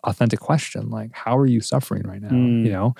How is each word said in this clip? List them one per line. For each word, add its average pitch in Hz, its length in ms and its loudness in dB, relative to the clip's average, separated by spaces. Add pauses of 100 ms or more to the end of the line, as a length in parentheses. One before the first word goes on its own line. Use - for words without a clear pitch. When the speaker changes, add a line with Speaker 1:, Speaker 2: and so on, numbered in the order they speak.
Speaker 1:
authentic 117 360 0
question, 117 500 -2
like, 110 240 -8
how 123 240 0
are 139 80 4
you 120 160 4
suffering 117 440 -2
right 98 140 -10
now? 104 80 -10
Speaker 2:
Mm. 120 380 2
Speaker 1:
You 107 60 4
know? 104 280 0